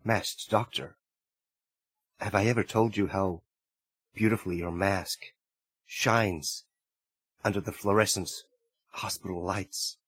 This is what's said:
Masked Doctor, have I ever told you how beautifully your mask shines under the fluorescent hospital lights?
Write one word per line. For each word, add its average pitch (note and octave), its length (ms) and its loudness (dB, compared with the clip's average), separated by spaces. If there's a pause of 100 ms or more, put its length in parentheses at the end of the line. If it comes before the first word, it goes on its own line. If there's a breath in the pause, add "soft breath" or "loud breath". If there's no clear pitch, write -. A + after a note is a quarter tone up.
Masked - 460 0
Doctor, G#2+ 460 0 (1200)
have G#2+ 160 -4
I G2+ 120 4
ever A#2 180 4
told A2 320 2
you G2+ 100 2
how F#2 360 -2 (720)
beautifully G#2+ 420 0
your E2+ 160 -4
mask F#2 480 -2 (680)
shines G#2+ 800 0 (800)
under G2+ 160 0
the G#2+ 100 -6
fluorescent G2+ 580 2 (600)
hospital F#2 540 -8
lights? - 640 -4